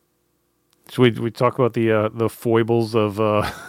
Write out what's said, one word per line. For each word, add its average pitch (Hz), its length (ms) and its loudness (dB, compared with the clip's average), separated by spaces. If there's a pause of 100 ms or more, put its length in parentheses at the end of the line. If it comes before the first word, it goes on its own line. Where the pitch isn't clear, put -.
(880)
Should 123 280 2
we, 117 60 -8
we 117 80 -6
talk 123 260 -2
about 120 160 0
the, 113 180 0
uh, 110 220 2
the 113 160 -2
foibles 113 680 0
of, 107 240 0
uh, 107 300 0 (200)